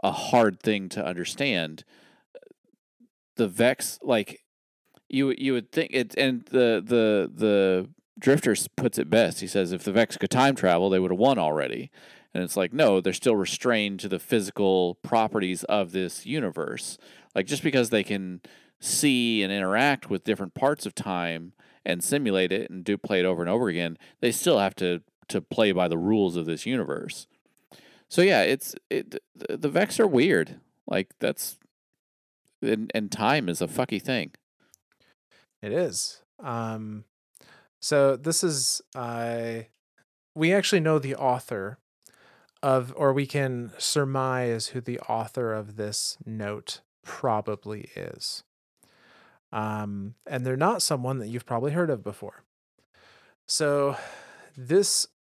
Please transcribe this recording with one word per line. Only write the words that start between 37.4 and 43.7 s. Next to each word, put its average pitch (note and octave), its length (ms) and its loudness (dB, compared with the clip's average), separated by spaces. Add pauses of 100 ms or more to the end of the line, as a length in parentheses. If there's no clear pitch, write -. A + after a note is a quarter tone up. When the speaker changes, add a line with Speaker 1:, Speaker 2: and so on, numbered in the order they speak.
Speaker 2:
so C#3 360 2
this D3+ 260 -2
is, D3 380 -2 (140)
uh, A#2 680 -6 (720)
we E3 180 2
actually G3 280 4
know D#3 180 4
the C3+ 180 -4
author B2 640 -2 (840)
of, C3 340 0
or C#3 160 4
we C3+ 140 -2
can B2+ 520 -4